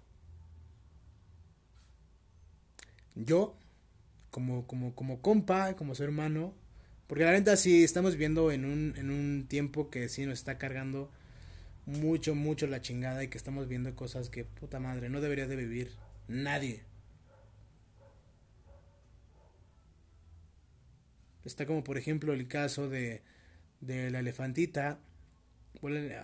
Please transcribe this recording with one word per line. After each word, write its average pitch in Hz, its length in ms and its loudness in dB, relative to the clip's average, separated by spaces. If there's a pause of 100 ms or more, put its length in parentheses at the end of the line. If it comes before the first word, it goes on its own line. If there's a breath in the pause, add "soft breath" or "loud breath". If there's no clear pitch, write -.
(3250 soft breath)
Yo, 165 400 2 (760 soft breath)
como, 127 360 -4
como, 127 280 -6
como 131 260 -6
compa, 190 540 4
como 143 200 -6
ser 143 140 -2
humano, 156 440 -2 (580 soft breath)
porque 151 140 4
la 170 80 10
neta 196 240 8
sí 170 260 12
estamos 180 300 6
viviendo 156 400 4
en 135 100 0
un, 147 320 -2
en 139 160 -4
un 143 340 -2
tiempo 143 440 -2
que 123 180 -4
sí 139 180 -4
nos 135 140 -4
está 135 180 -6
cargando 135 540 -6 (720 loud breath)
mucho, 156 500 0
mucho 147 320 0
la 135 120 -4
chingada 131 420 -4
y 135 60 -4
que - 100 -10
estamos 135 300 -6
viendo 127 300 -4
cosas 123 320 -8
que, 120 160 -8
puta - 340 -10
madre, 127 300 -6
no 139 100 -4
debería 143 260 -2
de 135 120 -4
vivir 120 340 -4 (380)
nadie. 135 540 -4 (4000)
Está 139 220 -6
como, 151 180 0
por 135 140 -4
ejemplo, 151 340 -2
el 127 160 -2
caso 143 400 -2
de, 123 360 -4 (580 soft breath)
de 127 280 -4
la 127 100 -2
elefantita, 139 840 -2 (800)
bueno, 147 420 -4